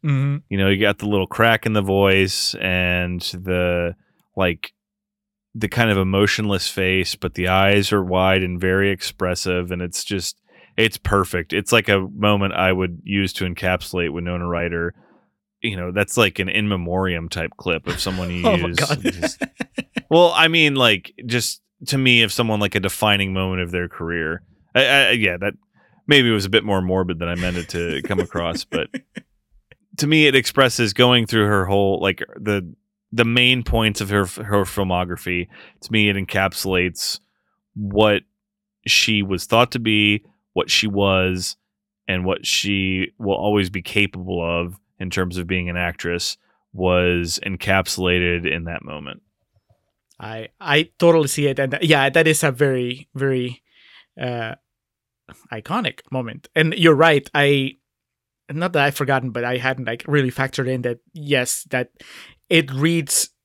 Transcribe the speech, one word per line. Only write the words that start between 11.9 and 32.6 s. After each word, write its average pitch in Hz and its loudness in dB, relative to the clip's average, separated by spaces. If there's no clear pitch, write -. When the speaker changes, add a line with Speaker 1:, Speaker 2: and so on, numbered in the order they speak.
Speaker 2:
moment 101 0
I 92 0
would 90 -4
use 98 -2
to 95 -6
encapsulate 90 -4
Winona 87 -6
Ryder. 85 -4
You 107 -6
know, 90 -6
that's 101 -2
like 101 2
an 92 -4
in 104 -2
memoriam 90 -2
type 82 -6
clip 82 -4
of 87 -6
someone 92 -4
you 87 -6
Speaker 1:
<laughs> - -4
Oh 220 4
my - -2
Speaker 2:
use. 87 -4
Speaker 1:
God. - -2
Speaker 2:
Just, - -6
well, 170 6
I 160 4
mean, 160 2
like, 113 2
just 120 -4
to 139 -2
me, 123 4
of 104 2
someone, 110 0
like, 101 -2
a 101 0
defining 98 0
moment 92 -2
of 87 -6
their 87 -4
career. 85 -6
I, 131 4
I, 135 4
yeah, 101 0
that 101 -4
maybe 135 6
was 101 2
a 95 -4
bit 104 4
more 98 2
morbid 92 0
than 85 -4
I 87 -2
meant 90 -2
it 85 -8
to 85 -4
come 98 -2
across, 85 -4
Speaker 1:
<laughs> - -18
Speaker 2:
but - -4
to 147 0
me, 156 6
it 135 6
expresses 123 2
going 123 6
through 107 2
her 101 2
whole, 98 2
like, 95 0
the, 101 -4